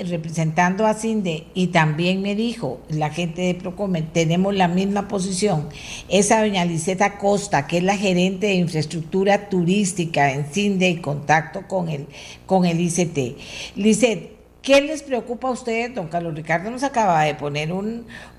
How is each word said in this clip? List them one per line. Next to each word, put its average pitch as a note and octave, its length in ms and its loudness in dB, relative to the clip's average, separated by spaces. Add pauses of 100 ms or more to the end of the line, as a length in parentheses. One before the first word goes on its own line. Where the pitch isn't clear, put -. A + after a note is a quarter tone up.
representando E3+ 760 0
a G#3+ 80 4
cinde G#3+ 600 -4
y F#3 140 0
también F3 540 2
me G3+ 120 -2
dijo G#3+ 540 -4
la D3+ 220 -2
gente E3+ 320 -4
de F3+ 120 2
Procomer, F3+ 580 -4
tenemos F3 420 2
la F#3 140 4
misma G3 380 0
posición, F#3 640 -2 (400)
es F#3+ 240 4
a A3 80 4
doña G3 240 2
Liseta F#3+ 540 0
Costa, F#3+ 480 2
que E3+ 120 0
es F3 60 0
la G3 120 2
gerente F#3+ 500 2
de G3 80 2
infraestructura F3+ 960 0
turística F3 840 2
en C#3+ 140 -4
cinde G3 420 0
y F3 120 0
contacto D3+ 680 0
con F3+ 200 -2
el, D3 180 -6 (400)
con F#3 180 4
el E3 160 2
I F3 100 2
C F3 160 0
T. C3 300 -4 (400)
Lisset, G#3 560 2 (300)
¿qué C#4 180 6
les D4 220 -4
preocupa B3 460 -4
a B3+ 40 0
ustedes? A#3 420 -4
Don F3+ 140 -6
Carlos E3+ 260 -4
Ricardo E3 360 -2
nos B3+ 140 -6
acaba G#3+ 380 2
de D3+ 120 2
poner D3 380 -4
un, A3 340 -6 (320)